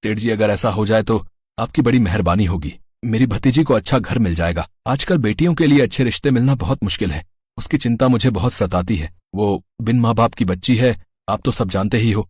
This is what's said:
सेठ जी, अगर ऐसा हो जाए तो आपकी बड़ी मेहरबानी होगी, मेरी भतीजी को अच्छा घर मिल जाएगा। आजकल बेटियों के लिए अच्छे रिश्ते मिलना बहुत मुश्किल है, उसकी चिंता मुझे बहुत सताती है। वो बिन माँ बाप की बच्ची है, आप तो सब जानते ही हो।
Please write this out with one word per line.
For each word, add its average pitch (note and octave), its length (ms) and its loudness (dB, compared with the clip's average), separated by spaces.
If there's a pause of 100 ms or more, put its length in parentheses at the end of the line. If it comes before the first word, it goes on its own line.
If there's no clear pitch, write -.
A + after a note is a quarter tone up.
सेठ A2 160 -4
जी, A2+ 120 -2
अगर G#2+ 200 2
ऐसा G#2 200 0
हो G#2 160 -2
जाए A2 160 2
तो G#2+ 220 0 (340)
आपकी - 240 -2
बड़ी A#2+ 160 4
मेहरबानी F#2 460 2
होगी, E2+ 280 -4 (320)
मेरी A#2 220 0
भतीजी A#2+ 360 0
को C#3 120 2
अच्छा B2 240 0
घर A2+ 200 -2
मिल F#2+ 160 0
जाएगा। E2+ 340 -4 (180)
आजकल C#3+ 320 -2
बेटियों C#3 360 0
के D#3+ 120 0
लिए C#3+ 140 6
अच्छे B2+ 240 0
रिश्ते - 260 -2
मिलना B2+ 260 2
बहुत - 260 -2
मुश्किल G2+ 280 -4
है, D#2 140 -8 (340)
उसकी - 200 -6
चिंता A#2+ 300 0
मुझे B2+ 220 2
बहुत G#2 220 -2
सताती F2+ 440 -2
है। D#2+ 160 -6 (220)
वो G2+ 280 -2 (200)
बिन A#2 180 0
माँ A2+ 140 2
बाप A2 200 2
की - 100 -2
बच्ची F#2 320 0
है, A#2 200 2 (320)
आप G2+ 160 -4
तो C3 80 0
सब A2+ 160 -2
जानते G2 300 -2
ही A2+ 140 2
हो। G#2+ 180 -2